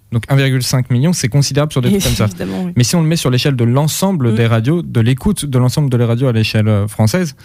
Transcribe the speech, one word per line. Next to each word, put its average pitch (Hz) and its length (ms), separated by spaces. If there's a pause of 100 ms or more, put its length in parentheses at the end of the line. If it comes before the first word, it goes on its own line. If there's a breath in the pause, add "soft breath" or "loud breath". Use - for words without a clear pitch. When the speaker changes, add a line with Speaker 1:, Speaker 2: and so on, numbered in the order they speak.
(120)
Speaker 1:
Donc 117 160
un 139 80
virgule 135 260
cinq 127 280
million, 131 220
c'est 139 160
considérable 143 440
sur 135 100
des 151 80
trucs 196 120
comme 123 120
ça. 117 120
Speaker 2:
Évidemment, 180 380
oui. 175 120
Speaker 1:
Mais 123 80
si - 120
on 170 60
le 156 60
met 165 80
sur 151 140
l'échelle 127 260
de 117 80
l'ensemble 139 680
Speaker 2:
Mm. - 40
Speaker 1:
des 117 100
radios, 117 360
de 123 180
l'écoute 131 460
de 131 120
l'ensemble 127 320
de 123 60
la 120 100
radio 117 220
à 123 40
l'échelle, 110 360
euh, 104 200
française, 135 460 (100)